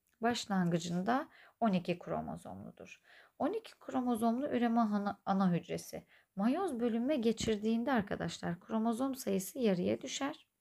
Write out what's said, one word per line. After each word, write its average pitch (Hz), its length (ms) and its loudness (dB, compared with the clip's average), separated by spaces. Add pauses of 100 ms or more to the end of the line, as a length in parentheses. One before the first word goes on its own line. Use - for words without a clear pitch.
(220)
başlangıcında 190 1040 0 (320)
on 220 140 4
iki 175 260 0
kromozomludur. - 1000 -10 (380)
On 311 140 0
iki - 260 -10
kromozomlu 247 680 0
üreme 233 340 2
ana, 202 440 0
ana 190 260 4
hücresi. 165 520 -2 (320)
Mayoz 262 440 0
bölünme 240 360 2
geçirdiğinde 226 760 2
arkadaşlar 175 680 -2
kromozom 233 560 -2
sayısı 196 440 -4
yarıya 208 420 2
düşer. - 460 -6 (140)